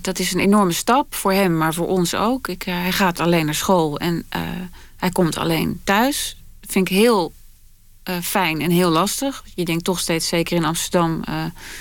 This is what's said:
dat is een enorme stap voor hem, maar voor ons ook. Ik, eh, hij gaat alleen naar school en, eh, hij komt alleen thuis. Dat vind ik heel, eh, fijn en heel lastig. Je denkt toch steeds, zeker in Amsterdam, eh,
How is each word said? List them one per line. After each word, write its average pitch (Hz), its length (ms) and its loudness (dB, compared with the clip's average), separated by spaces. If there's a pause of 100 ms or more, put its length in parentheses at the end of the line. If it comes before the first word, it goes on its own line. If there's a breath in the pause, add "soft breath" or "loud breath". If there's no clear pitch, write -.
dat 185 160 -4
is 180 140 -4
een 175 80 0
enorme 196 320 4
stap 254 420 0
voor - 180 0
hem, 190 240 2
maar 160 180 0
voor 170 120 -2
ons 185 280 0
ook. 233 340 -2
Ik, 180 180 -8
eh, 185 140 -4
hij 180 120 -2
gaat 175 280 0
alleen 170 240 2
naar 151 100 -2
school 160 440 2
en, 170 300 -2
eh, - 120 -6 (560 loud breath)
hij 185 140 0
komt 175 260 0
alleen 165 480 -2
thuis. 226 520 0 (240)
Dat - 120 -14
vind 190 180 2
ik 180 60 0
heel, 202 360 4 (720)
eh, 185 200 -6
fijn 170 380 0
en 156 100 0
heel 175 200 4
lastig. 208 540 0 (100)
Je 180 100 -4
denkt 165 200 -4
toch 180 160 -2
steeds, 165 280 -2
zeker 170 280 0
in 165 80 2
Amsterdam, 165 600 0
eh, 156 200 -6 (360 loud breath)